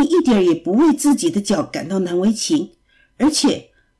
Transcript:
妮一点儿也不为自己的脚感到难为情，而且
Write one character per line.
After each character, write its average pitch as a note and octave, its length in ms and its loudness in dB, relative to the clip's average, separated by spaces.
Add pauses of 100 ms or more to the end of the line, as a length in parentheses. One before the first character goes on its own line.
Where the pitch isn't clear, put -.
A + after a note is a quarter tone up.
妮 C#4+ 80 2
一 E4+ 120 2
点 A3+ 180 2
儿 F#3+ 40 2
也 F3 100 2
不 E3+ 200 -4
为 D4 200 4
自 C#4+ 220 2
己 E3+ 160 -2
的 G3+ 100 -2
脚 G3+ 220 -2
感 - 260 -10
到 F#3+ 120 -2
难 F3 180 -4
为 G3+ 140 0
情， - 400 -4 (460)
而 C#4+ 120 2
且 - 400 -2 (300)